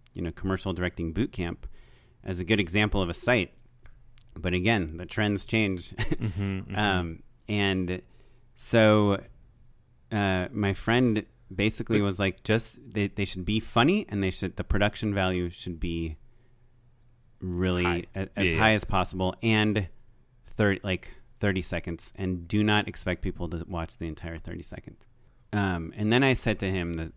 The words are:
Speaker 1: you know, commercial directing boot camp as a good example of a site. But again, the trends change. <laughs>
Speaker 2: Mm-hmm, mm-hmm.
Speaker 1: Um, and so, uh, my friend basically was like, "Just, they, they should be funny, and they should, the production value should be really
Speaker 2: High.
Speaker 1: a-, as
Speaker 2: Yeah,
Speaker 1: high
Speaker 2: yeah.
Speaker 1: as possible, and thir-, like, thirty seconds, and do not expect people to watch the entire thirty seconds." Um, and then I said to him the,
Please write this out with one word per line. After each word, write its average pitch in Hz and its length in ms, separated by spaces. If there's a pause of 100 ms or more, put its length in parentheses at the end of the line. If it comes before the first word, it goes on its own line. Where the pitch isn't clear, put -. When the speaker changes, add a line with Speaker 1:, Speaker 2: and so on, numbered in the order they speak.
(140)
Speaker 1:
you 85 80
know, 85 100
commercial 95 420
directing 85 380
boot 98 200
camp - 360 (560)
as 90 160
a 90 60
good 101 140
example 104 420
of 85 80
a 85 40
site. 120 380 (840)
But 90 180
again, 90 440
the 87 100
trends 101 380
change. 98 500
<laughs> 107 100 (140)
Speaker 2:
Mm-hmm, 101 220 (180)
mm-hmm. - 160
Speaker 1:
Um, 92 480 (240)
and 95 540 (540)
so, 107 640 (920)
uh, 95 400
my 101 220
friend 113 520 (280)
basically 107 480
was 98 180
like, 95 240
"Just, 113 340 (160)
they, 101 140
they 101 180
should 92 200
be 107 140
funny, 151 500
and 101 120
they 95 80
should, - 280
the 87 60
production 104 500
value 92 360
should 85 300
be 82 380 (1200)
really 90 440
Speaker 2:
High. 85 200 (120)
Speaker 1:
a-, 95 200
as 98 160
Speaker 2:
Yeah, 80 80
Speaker 1:
high 110 120
Speaker 2:
yeah. 110 40
Speaker 1:
as 101 80
possible, 92 580
and 107 460 (580)
thir-, 101 380
like, 92 260 (300)
thirty 95 220
seconds, 85 540
and 90 320
do 104 160
not 107 240
expect - 340
people 85 280
to 82 180
watch 82 300
the 82 100
entire 82 300
thirty 87 260
seconds." - 420 (460)
Um, 92 460
and 107 160
then 127 80
I 135 120
said 110 260
to 98 100
him 87 240
the, 82 240